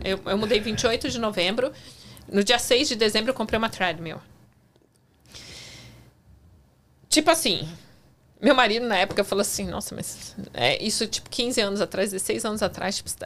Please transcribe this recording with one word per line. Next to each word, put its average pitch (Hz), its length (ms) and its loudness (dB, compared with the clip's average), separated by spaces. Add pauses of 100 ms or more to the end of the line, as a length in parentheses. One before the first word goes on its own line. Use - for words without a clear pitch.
eu, 190 220 -2
eu 190 140 0
mudei 214 200 2
vinte 220 240 -2
e 247 40 4
oito 233 240 0
de 247 80 -4
novembro. 214 520 0 (600)
No 202 120 4
dia 240 160 4
seis 254 300 4
de 240 80 -2
dezembro, 220 340 2
eu 254 40 0
comprei 220 240 -2
uma 220 100 0
treadmill. 165 500 -4 (3000)
Tipo 311 220 4
assim, 202 360 2 (720)
meu 269 140 6
marido, 240 320 4
na 214 120 2
época, 202 260 2
falou 196 180 0
assim: 202 240 -4
Nossa, - 280 -6
mas - 400 -10 (180)
é, 127 300 2
isso, 220 240 -2
tipo, - 240 -8
quinze 247 300 0
anos 208 200 0
atrás, 202 300 0
dezesseis 208 340 -2
anos 214 180 -4
atrás, - 340 -2
tipo, - 140 -8 (160)